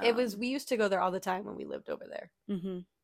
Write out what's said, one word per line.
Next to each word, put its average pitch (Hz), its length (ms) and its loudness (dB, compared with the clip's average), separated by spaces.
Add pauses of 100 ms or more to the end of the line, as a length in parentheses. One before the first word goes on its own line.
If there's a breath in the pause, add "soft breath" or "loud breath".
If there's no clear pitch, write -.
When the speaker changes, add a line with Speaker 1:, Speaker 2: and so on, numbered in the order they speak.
Speaker 1:
It 226 120 6
was, 233 200 2
Speaker 2:
Um, 196 40 -8
Speaker 1:
we 240 80 -2
used 269 220 -4
to 247 80 4
go 214 100 4
there 190 140 4
all 180 100 4
the 185 80 -2
time 185 260 -2
when - 120 -8
we - 80 -6
lived - 240 -8
over - 200 -4
there. - 220 -10 (180)
Speaker 2:
Mm-hmm. 185 300 -4 (240)